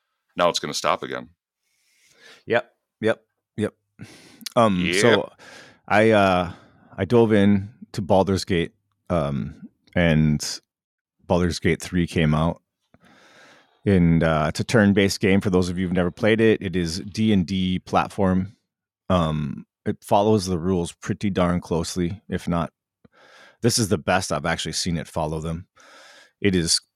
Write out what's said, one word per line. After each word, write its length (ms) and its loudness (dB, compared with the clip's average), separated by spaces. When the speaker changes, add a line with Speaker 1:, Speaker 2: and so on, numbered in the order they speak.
Speaker 1:
now 140 0
it's 100 -4
gonna 160 -8
stop 260 -2
again. 280 -10
Speaker 2:
Yep, 260 -2
yep, 240 -2
yep. 160 -4
Um, 300 4
Speaker 1:
Yeah. 160 0
Speaker 2:
so 320 2
I, 240 4
uh, 420 2
I 100 -4
dove 280 4
in 400 2
to 100 -6
Baldur's 420 2
Gate, 280 -2
um, 580 -4
and 640 2
Baldur's 320 0
Gate 240 -2
three 240 -2
came 300 0
out. 260 -2
And, 360 4
uh, 260 2
it's 100 -8
a 40 -4
turn-based 560 4
game 220 2
for 100 -2
those 180 2
of 80 -6
you 80 -2
who've 100 -4
never 140 0
played 320 0
it. 200 4
It 140 -8
is 260 -4
D 300 -2
and 140 2
D 340 -2
platform. 760 -2
Um, 580 -2
it 180 -8
follows 440 2
the 100 -2
rules 340 -2
pretty 380 -6
darn 320 0
closely, 640 -4
if 200 -8
not, 260 -4
this 160 0
is 120 -2
the 100 0
best 320 -2
I've 140 -6
actually 280 -4
seen 240 -4
it 100 -8
follow 320 -6
them. 280 -8
It 140 2
is 260 0